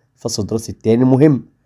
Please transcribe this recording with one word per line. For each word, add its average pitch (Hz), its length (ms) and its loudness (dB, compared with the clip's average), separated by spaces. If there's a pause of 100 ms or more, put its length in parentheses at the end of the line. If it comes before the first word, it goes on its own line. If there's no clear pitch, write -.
(160)
الفصل - 260 -8
الدراسي 107 300 -8
التاني 113 340 0
مهم. 131 400 2 (200)